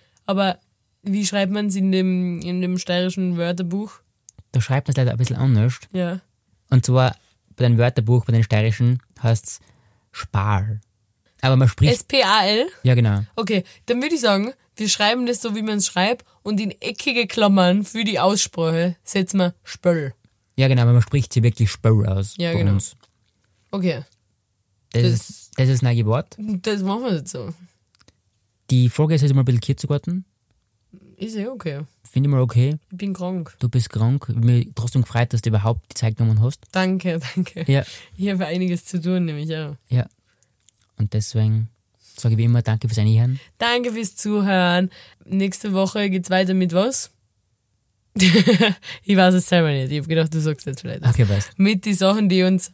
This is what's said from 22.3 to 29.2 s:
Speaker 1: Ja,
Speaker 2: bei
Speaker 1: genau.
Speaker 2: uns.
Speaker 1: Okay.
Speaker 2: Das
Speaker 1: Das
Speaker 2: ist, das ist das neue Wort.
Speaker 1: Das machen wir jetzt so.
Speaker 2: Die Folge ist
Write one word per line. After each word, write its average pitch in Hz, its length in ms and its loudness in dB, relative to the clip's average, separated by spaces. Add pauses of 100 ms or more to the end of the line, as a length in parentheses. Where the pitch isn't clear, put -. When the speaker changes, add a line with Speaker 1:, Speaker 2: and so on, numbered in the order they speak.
Speaker 1:
Ja, 170 140 -4
Speaker 2:
bei 170 60 -2
Speaker 1:
genau. 101 140 2
Speaker 2:
uns. - 240 -2 (760)
Speaker 1:
Okay. 180 320 -2 (880)
Speaker 2:
Das 117 100 2
Speaker 1:
Das 120 100 4
Speaker 2:
ist, - 440 -6
das 131 120 2
ist 135 80 2
das 120 60 -2
neue 120 240 2
Wort. 120 320 -2
Speaker 1:
Das 208 440 -4
machen 202 220 -4
wir 214 120 -2
jetzt 147 140 -8
so. 127 240 -10 (1160)
Speaker 2:
Die 123 200 4
Folge 156 240 0
ist 139 80 2